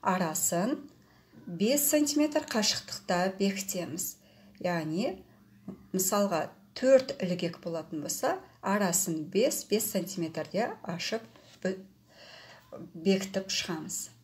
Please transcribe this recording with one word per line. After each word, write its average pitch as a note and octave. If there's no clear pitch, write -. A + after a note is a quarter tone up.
арасын F#3
бес G#3+
сантиметр D4+
қашықтықта -
бекітеміз. F#3
Яғни, F3
мысалға, F#3
төрт C4
ілгек E3+
болатын D#3+
болса, C#4
арасын F3+
бес, B3
бес G#3+
сантиметрде E3+
ашып A3+
бекітіп F#3+
шығамыз. -